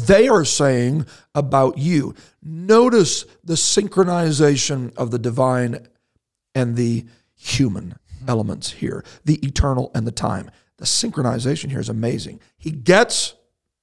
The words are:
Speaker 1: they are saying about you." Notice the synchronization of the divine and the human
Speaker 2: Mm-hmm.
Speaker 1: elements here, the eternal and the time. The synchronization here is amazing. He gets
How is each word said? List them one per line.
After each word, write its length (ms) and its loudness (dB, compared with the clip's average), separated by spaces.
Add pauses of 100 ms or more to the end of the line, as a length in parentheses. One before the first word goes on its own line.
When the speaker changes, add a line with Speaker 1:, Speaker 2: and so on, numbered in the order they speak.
Speaker 1:
they 200 8
are 180 4
saying 600 0 (280)
about 440 0
you." 360 0 (300)
Notice 840 2 (180)
the 100 -6
synchronization 1400 0
of 160 -4
the 80 -4
divine 680 -2 (680)
and 220 -2
the 300 -2 (300)
human 600 -4 (220)
Speaker 2:
Mm-hmm. 120 -8
Speaker 1:
elements 440 -4
here, 300 -8 (220)
the 180 0
eternal 520 0
and 100 -2
the 60 -4
time. 400 -6 (260)
The 80 -16
synchronization 840 -2
here 80 -4
is 100 -6
amazing. 500 -4 (160)
He 140 -12
gets 640 2 (500)